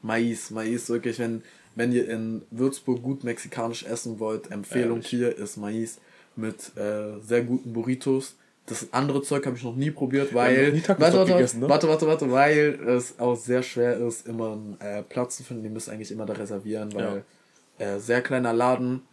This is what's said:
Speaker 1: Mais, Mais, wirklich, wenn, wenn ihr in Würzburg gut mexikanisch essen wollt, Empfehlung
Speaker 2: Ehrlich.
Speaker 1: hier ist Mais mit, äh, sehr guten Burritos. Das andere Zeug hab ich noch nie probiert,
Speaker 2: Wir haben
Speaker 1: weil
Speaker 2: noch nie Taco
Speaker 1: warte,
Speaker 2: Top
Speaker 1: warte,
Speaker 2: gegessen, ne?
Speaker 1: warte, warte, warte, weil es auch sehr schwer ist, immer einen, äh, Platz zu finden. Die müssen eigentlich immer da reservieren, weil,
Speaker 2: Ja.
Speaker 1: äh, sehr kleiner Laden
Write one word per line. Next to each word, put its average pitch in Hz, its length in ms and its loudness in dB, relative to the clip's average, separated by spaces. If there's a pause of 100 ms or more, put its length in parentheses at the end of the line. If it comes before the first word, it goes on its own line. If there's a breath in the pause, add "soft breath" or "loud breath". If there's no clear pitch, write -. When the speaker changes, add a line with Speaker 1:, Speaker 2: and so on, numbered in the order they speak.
Speaker 1:
Mais, 113 500 -2
Mais, 110 380 -4
wirklich, 120 300 -2
wenn, 113 220 -4 (340 soft breath)
wenn 120 180 0
ihr 120 160 2
in 113 420 -6
Würzburg 127 500 -2
gut 135 220 -6
mexikanisch 120 600 -6
essen 113 360 -8
wollt, 110 320 -4
Empfehlung 117 460 -2
Speaker 2:
Ehrlich. 117 100 -8
Speaker 1:
hier 120 300 0
ist 104 200 -10
Mais 110 420 -6 (360 soft breath)
mit, 110 420 -10
äh, 107 440 -6
sehr 120 220 2
guten 120 300 -2
Burritos. 127 640 -2 (320 soft breath)
Das - 260 -8
andere 139 300 2
Zeug 143 240 0
hab 123 100 -2
ich 120 60 -12
noch 120 120 -6
nie 143 140 0
probiert, 139 440 0
Speaker 2:
Wir 120 100 4
haben 123 120 6
Speaker 1:
weil 135 120 6
Speaker 2:
noch 147 80 4
nie 160 60 4
Taco 180 200 4
Speaker 1:
warte, 165 160 8
Speaker 2:
Top - 40 8
Speaker 1:
warte, 185 120 6
Speaker 2:
gegessen, 123 280 4
ne? 135 80 0
Speaker 1:
warte, 151 200 6
warte, 156 180 4
warte, 156 240 2
weil 147 560 6
es 123 320 0
auch 123 160 2
sehr 123 280 0
schwer 120 340 0
ist, 117 300 -4
immer 113 260 -4
einen, 104 260 -12
äh, 104 220 -8
Platz 123 360 -6
zu 135 60 -14
finden. 120 200 -10
Die 110 60 -6
müssen 110 220 -10
eigentlich 107 200 -12
immer 110 160 -6
da 104 60 -4
reservieren, 107 600 -6
weil, 101 300 -4 (560 soft breath)
Speaker 2:
Ja. 98 160 -4
Speaker 1:
äh, 101 40 -4
sehr 117 220 0
kleiner 123 320 0
Laden 123 480 2 (120)